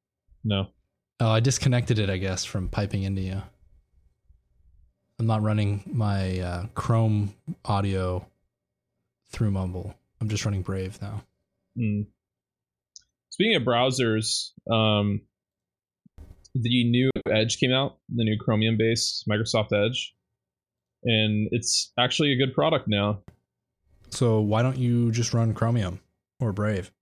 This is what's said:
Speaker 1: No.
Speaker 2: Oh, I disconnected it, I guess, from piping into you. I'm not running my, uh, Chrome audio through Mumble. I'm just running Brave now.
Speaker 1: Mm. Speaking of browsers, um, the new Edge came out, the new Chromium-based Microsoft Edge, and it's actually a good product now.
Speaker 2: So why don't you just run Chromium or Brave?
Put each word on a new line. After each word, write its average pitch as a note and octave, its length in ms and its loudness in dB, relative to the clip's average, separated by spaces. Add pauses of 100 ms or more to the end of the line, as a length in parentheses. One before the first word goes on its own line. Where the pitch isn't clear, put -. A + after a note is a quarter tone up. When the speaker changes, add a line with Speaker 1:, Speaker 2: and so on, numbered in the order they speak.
(440)
Speaker 1:
No. G2 240 0 (520)
Speaker 2:
Oh, A2+ 100 2
I A2 100 4
disconnected B2 600 2
it, G2+ 100 0
I F#2+ 80 -2
guess, F#2+ 280 -4
from F#2+ 240 -4
piping G2+ 340 -2
into G2 180 -2
you. F#2 200 -4 (1800)
I'm A2+ 80 0
not A2 140 2
running G#2 500 0
my, G2 480 0
uh, F2+ 260 -4 (100)
Chrome G#2+ 580 2 (320)
audio F#2+ 600 -2 (1040)
through G#2+ 200 -2
Mumble. F#2 440 -6 (260)
I'm G#2+ 80 -2
just G#2 160 -4
running G2+ 160 -2
Brave F#2+ 400 -6
now. G2+ 220 -10 (540)
Speaker 1:
Mm. G#2 300 -2 (1300)
Speaking G#3+ 220 2
of C3+ 80 0
browsers, A#2+ 880 0 (200)
um, G#2 500 2 (1300)
the A#2+ 300 2
new A#2+ 260 4 (220)
Edge A2 260 2
came B2+ 140 2
out, C3 260 -2 (160)
the A#2 100 0
new G#2+ 140 0
Chromium-based A2+ 880 0
Microsoft G#2+ 460 0
Edge, A2 400 0 (920)
and G#2+ 480 2
it's - 460 -2
actually C3+ 360 2
a B2 40 2
good C3 160 0
product D#3 340 0
now. G#2 360 0 (880)
Speaker 2:
So A2+ 280 2
why G#2+ 220 2
don't C3 160 0
you A#2+ 340 2
just A2+ 220 0
run A2+ 220 2
Chromium A2 440 0 (400)
or A2 140 -2
Brave? G#2 380 -2 (100)